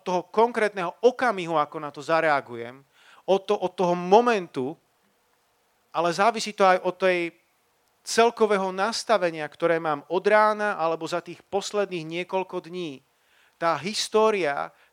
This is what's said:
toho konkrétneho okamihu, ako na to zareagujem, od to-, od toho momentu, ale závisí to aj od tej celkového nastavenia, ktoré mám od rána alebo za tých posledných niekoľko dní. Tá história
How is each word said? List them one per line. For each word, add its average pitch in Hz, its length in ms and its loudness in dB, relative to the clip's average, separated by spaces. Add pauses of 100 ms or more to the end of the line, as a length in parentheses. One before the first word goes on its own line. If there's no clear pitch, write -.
toho 180 260 -4
konkrétneho 214 720 0
okamihu, 202 560 0
ako 147 240 -2
na 147 80 -10
to 143 140 -14
zareagujem, 135 800 -2 (400)
od 190 140 2 (100)
to-, 208 80 0
od 180 160 -4
toho 180 240 0
momentu, 180 800 2 (1120)
ale 165 160 0
závisí 208 480 0
to 202 80 4
aj 185 240 6
od 180 80 -2
tej 175 400 0 (640)
celkového 214 720 0
nastavenia, 185 720 -2
ktoré 165 320 -2
mám 156 320 -2
od 180 160 -2
rána 208 560 2
alebo 165 240 -2
za 170 160 -6
tých 165 320 -16
posledných 180 720 -4
niekoľko 180 400 -6
dní. 165 400 -10 (560)
Tá 165 160 0
história 175 960 0 (200)